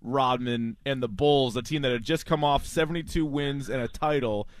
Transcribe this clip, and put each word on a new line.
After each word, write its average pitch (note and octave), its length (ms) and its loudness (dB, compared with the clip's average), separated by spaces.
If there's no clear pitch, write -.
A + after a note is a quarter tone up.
Rodman, A#2+ 800 0
and C3+ 160 -2
the A#2+ 80 -2
Bulls, C3 480 2
a B2 60 -2
team D3 200 -2
that C3 100 2
had A#2 100 -2
just D#3 240 -2
come D#3 160 0
off C#3+ 240 2
seventy-two E3 580 -2
wins C#3+ 460 -2
and C3 100 -2
a A#2+ 60 -2
title. A#2+ 600 0